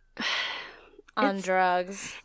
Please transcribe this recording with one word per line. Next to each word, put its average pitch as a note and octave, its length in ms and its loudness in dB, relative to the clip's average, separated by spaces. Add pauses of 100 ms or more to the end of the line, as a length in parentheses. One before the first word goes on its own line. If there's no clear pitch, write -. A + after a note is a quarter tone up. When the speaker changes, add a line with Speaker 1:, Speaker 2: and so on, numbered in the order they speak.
(180)
Speaker 1:
<sighs> - 60 -6 (960)
Speaker 2:
On G3+ 200 4
Speaker 1:
it's, F#3+ 80 -4
Speaker 2:
drugs. F#3 680 2 (120)